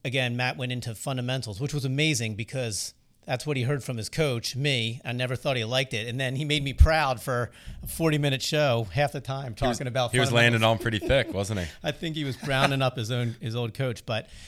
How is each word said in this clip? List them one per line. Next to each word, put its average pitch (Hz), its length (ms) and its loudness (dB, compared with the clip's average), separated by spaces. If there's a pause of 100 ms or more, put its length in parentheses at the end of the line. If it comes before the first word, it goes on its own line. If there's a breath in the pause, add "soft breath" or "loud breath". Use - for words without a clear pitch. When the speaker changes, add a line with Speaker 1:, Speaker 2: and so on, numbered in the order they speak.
Speaker 1:
again, 127 320 0
Matt 127 220 0
went 127 140 -4
into 120 240 -6
fundamentals, 127 640 -4
which 143 160 -4
was 135 100 -2
amazing 135 480 2
because 113 640 -6 (320)
that's 135 160 -2
what 147 140 -2
he 123 60 0
heard 135 200 -2
from 123 140 -6
his 107 100 -8
coach, 131 480 -2
me. 123 480 0
I 120 80 -6
never 123 240 -2
thought 135 220 -2
he 113 60 -2
liked 127 320 0
it. 110 120 -4
And 123 120 -6
then 131 160 -2
he 147 100 -2
made 147 180 2
me 139 100 -4
proud 151 460 8
for 120 300 -2 (320 loud breath)
a - 60 -12
forty-minute 147 560 2
show, 127 500 2
half 143 200 0
the 143 60 -8
time 135 380 -8
Speaker 2:
He - 80 0
was, 120 140 2
Speaker 1:
talking 135 80 -6
about 123 240 -2
Speaker 2:
he 127 80 2
was 120 100 4
Speaker 1:
fundamentals. 117 320 6
Speaker 2:
landing - 20 6
on 113 140 6
pretty 110 220 -2
thick, 127 340 2
wasn't 98 280 -2
he? 87 40 -2 (100)
Speaker 1:
<laughs> - 80 -18
I 151 60 -2
think 160 260 -6
he 156 80 -4
was 131 140 -4
browning 135 460 2
up 127 140 0
his 110 120 -4
own, 120 320 -2
his 113 140 -6
old 120 180 -4
coach. 127 320 -6
But, 117 240 -4 (180 loud breath)